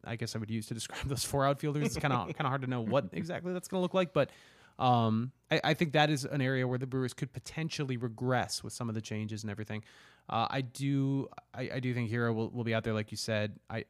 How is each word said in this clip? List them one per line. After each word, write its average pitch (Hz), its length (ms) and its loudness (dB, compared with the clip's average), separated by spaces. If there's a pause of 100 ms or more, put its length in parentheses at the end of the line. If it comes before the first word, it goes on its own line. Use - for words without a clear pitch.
I 117 120 -6
guess 113 180 -4
I 123 40 -4
would 107 120 -4
use 110 180 -2
to 123 60 -4
describe - 280 -8
<laughs> - 40 -4
those 135 180 -2
four 139 220 2
outfielders. 143 380 2
It's - 120 0
kinda, 127 280 0
<laughs> - 20 -
kinda 147 220 -2
hard 135 140 -2
to 127 40 -4
know 123 140 -2
what 113 320 2
exactly 175 400 -4
that's 180 160 -6
gonna 190 140 0
look 175 120 0
like, 185 180 2
but, 139 180 4 (480)
um, 117 540 4 (180)
I, 156 140 4
I 156 100 4
think 151 180 0
that 151 160 8
is 143 160 0
an 147 160 -2
area 131 260 2
where 127 120 0
the 131 80 -4
Brewers 127 260 -2
could - 200 -6
potentially 147 640 -4
regress 120 680 0
with 113 100 -10
some 117 160 -4
of 110 60 -2
the 110 60 -2
changes 107 420 -4
and 107 80 -6
everything. 107 320 -6 (480)
Uh, 113 200 2
I 139 100 -2
do, 135 680 0 (280)
I, 127 200 -6
I 131 60 -4
do 123 140 0
think 117 160 0
Hero 117 240 2
will, 110 160 -2
will 123 120 -4
be 113 120 0
out 110 100 2
there, 113 80 0
like 107 180 0
you 107 60 -10
said. 107 420 0 (120)
I, - 200 -4